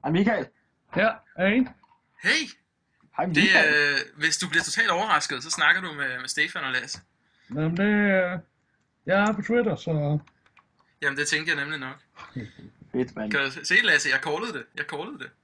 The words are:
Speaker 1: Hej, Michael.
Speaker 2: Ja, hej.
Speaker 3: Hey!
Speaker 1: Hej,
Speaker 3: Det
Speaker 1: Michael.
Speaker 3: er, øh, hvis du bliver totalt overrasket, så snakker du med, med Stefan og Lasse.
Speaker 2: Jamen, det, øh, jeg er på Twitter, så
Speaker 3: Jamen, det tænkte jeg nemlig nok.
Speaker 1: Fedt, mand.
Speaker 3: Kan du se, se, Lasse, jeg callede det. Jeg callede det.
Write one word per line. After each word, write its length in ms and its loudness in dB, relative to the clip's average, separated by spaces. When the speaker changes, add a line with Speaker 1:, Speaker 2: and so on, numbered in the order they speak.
Speaker 1:
Hej, 80 -2
Michael. 360 2
Speaker 2:
Ja, 140 2
hej. 120 2
Speaker 3:
Hey! 280 0
Speaker 1:
Hej, 80 0
Speaker 3:
Det 100 -2
Speaker 1:
Michael. 380 6
Speaker 3:
er, 200 4
øh, 240 -4
hvis 200 0
du 120 -4
bliver 140 0
totalt 260 0
overrasket, 540 0
så 60 -14
snakker 320 2
du 120 -10
med, 260 -6
med 80 -10
Stefan 360 -2
og 80 -4
Lasse. 280 -4
Speaker 2:
Jamen, 220 0
det, 80 2
øh, 540 2
jeg 140 2
er 40 0
på 80 -4
Twitter, 340 2
så 440 0
Speaker 3:
Jamen, 160 -2
det 100 -2
tænkte 280 0
jeg 60 -4
nemlig 180 -6
nok. 160 -10
Speaker 1:
Fedt, 240 -2
mand. 160 -6
Speaker 3:
Kan 80 0
du 120 0
se, 140 -14
se, 180 2
Lasse, 260 2
jeg 140 2
callede 300 -4
det. 120 -8
Jeg 140 -6
callede 300 -10
det. 100 -14